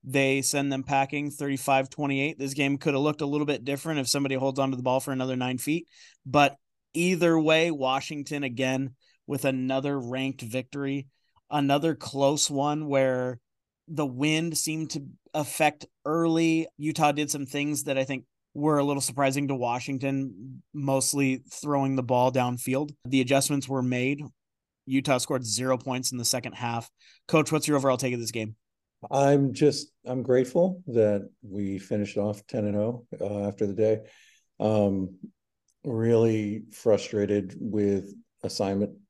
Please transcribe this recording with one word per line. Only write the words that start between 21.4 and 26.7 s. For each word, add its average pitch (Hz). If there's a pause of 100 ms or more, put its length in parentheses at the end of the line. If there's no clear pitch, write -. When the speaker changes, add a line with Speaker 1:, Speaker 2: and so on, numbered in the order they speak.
Speaker 1:
throwing 139
the 127
ball 123
downfield. 127 (140)
The 131
adjustments 135
were 135
made. 127 (640)
Utah 131
scored 127
zero 123
points 127
in 127
the 120
second 123
half. 117 (400)